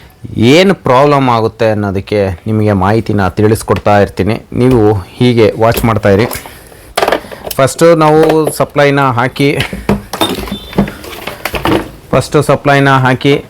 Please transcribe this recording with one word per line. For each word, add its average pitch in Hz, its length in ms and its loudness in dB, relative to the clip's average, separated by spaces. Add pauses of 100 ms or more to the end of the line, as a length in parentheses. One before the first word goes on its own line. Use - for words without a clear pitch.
(380)
ಏನು 156 380 4
ಪ್ರಾಬ್ಲಮ್ 135 540 2
ಆಗುತ್ತೆ 113 400 0
ಅನ್ನೋದಕ್ಕೆ 98 760 -2
ನಿಮಗೆ 107 260 0
ಮಾಹಿತಿನ 101 540 0
ತಿಳಿಸ್ಕೊಡ್ತಾ 104 720 0
ಇರ್ತೀನಿ. 95 420 -2 (120)
ನೀವು 117 400 2
ಹೀಗೆ 113 680 0
ವಾಚ್ 113 260 0
ಮಾಡ್ತಾ 107 240 0
ಇರಿ. 101 160 4 (1200)
ಫಸ್ಟು 165 460 2
ನಾವು 156 560 2
ಸಪ್ಲೈನ 143 500 0
ಹಾಕಿ, 135 560 0 (2500)
ಫಸ್ಟು 143 300 0
ಸಪ್ಲೈನ 139 480 0
ಹಾಕಿ 131 600 0